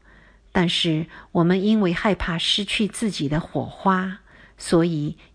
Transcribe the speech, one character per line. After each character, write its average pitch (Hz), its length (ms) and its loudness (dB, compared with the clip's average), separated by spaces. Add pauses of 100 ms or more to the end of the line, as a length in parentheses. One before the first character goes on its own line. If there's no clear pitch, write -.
(540)
但 180 160 2
是 160 380 0 (260)
我 175 100 4
们 180 180 4
因 214 200 4
为 175 100 2
害 180 240 0
怕 170 220 -4
失 - 260 -2
去 202 240 -2
自 208 240 -4
己 143 160 -4
的 151 140 0
火 131 240 -4
花， 190 540 -2 (380)
所 170 280 2
以 156 320 -4 (180)